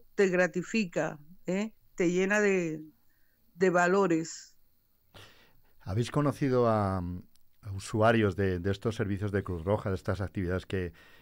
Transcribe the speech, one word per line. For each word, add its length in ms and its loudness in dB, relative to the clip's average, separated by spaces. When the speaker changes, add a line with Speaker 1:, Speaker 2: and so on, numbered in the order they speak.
Speaker 1:
te 140 4
gratifica, 880 -2
¿eh? 260 -4
Te 160 0
llena 300 2
de, 400 0
de 160 4
valores. 840 2
Speaker 2:
¿Habéis 300 -4
conocido 560 2
a, 300 2
a 760 -12
usuarios 600 2
de, 240 0
de 120 -2
estos 240 -4
servicios 360 -4
de 120 0
Cruz 200 -6
Roja, 260 -2
de 60 -2
estas 260 -4
actividades 440 -4
que, 280 -6